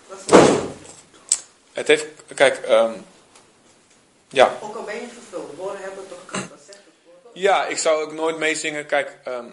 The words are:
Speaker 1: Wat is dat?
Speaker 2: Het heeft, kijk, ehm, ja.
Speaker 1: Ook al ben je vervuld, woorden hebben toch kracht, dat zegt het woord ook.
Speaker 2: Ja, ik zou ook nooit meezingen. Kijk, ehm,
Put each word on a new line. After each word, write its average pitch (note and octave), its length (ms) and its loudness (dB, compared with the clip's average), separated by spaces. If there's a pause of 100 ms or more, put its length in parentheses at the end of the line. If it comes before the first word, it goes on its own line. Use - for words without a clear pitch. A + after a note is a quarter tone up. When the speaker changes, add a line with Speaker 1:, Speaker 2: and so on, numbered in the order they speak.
Speaker 1:
Wat F#3+ 120 -16
is F#3+ 60 -18 (220)
dat? - 120 2 (1120)
Speaker 2:
Het B2 140 -6
heeft, D3+ 180 4 (300)
kijk, C3 220 4
ehm, A2+ 360 2 (1400)
ja. B2+ 320 4
Speaker 1:
Ook G#3+ 140 -10
al A3+ 80 -10
ben G#3+ 120 -10
je A#3+ 180 -12
vervuld, D3+ 420 -14
woorden G3 260 -10
hebben F#3+ 280 -14
toch F3+ 160 -18
kracht, F#3+ 240 -10
dat - 160 -20
zegt - 120 -20
het - 160 -20 (120)
woord - 200 -20
ook. - 80 -20
Speaker 2:
Ja, F3 320 2
ik C#3+ 120 -6
zou D#3 260 2
ook D3+ 100 -8
nooit D#3+ 240 -2
meezingen. D#3 480 -4
Kijk, C#3 380 -2
ehm, B2 300 -8